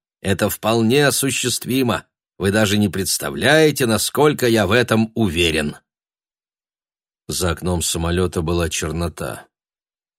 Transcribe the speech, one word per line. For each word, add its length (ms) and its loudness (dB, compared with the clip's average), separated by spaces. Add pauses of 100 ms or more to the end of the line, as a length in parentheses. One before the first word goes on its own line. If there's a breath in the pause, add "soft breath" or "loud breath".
(220)
Это 280 0
вполне 580 2
осуществимо. 1000 -2 (320)
Вы 140 0
даже 260 2
не 120 2
представляете, 960 0
насколько 640 0
я 200 2
в 40 0
этом 440 2
уверен". 600 0 (1500)
За 220 -2
окном 320 -2
самолета 580 -2
была 280 -2
чернота. 800 -6 (720)